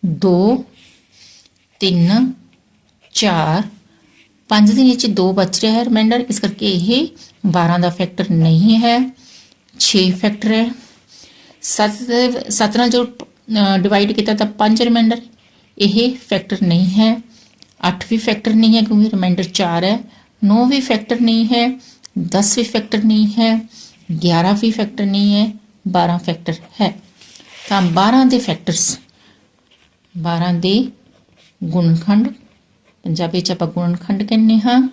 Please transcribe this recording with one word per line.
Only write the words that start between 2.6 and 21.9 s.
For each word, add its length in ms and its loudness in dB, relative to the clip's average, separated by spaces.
ਚਾਰ, 500 0
ਪੰਜ 220 4
ਦੇ 120 4
ਨੀਚੇ 240 2
ਦੋ 260 0
ਬਚ 260 -2
ਰਿਹਾ 140 0
ਹੈ 120 0
ਰਿਮਾਈਂਡਰ, 440 2
ਇਸ 100 -4
ਕਰਕੇ 320 -4
ਇਹ 360 0
ਬਾਰਾਂ 340 0
ਦਾ 100 0
ਫੈਕਟਰ 420 -6
ਨਹੀਂ 460 4
ਹੈ। 360 0
ਛੇ 320 2
ਫੈਕਟਰ 400 -2
ਹੈ। 200 0
ਸੱਤ 420 -4
ਦੇ, 460 -2
ਸੱਤ 280 0
ਨਾਲ 120 2
ਜੋ, 140 0
ਅਹ, 760 -2
ਡਿਵਾਈਡ 340 0
ਕੀਤਾ 220 -2
ਤਾਂ 120 -2
ਪੰਜ 360 0
ਰਿਮਾਈਂਡਰ, 400 2
ਇਹ 400 0
ਫੈਕਟਰ 320 -4
ਨਹੀਂ 240 2
ਹੈ। 360 2
ਅੱਠ 220 -6
ਵੀ 80 0
ਫੈਕਟਰ 360 -2
ਨਹੀਂ 240 4
ਹੈ, 40 2
ਕਿਉਂਕਿ 280 2
ਰਿਮਾਈਂਡਰ 340 -2
ਚਾਰ 400 -4
ਹੈ। 160 0
ਨੌ 220 4
ਵੀ 140 2
ਫੈਕਟਰ 420 -4
ਨਹੀਂ 240 2
ਹੈ, 340 -2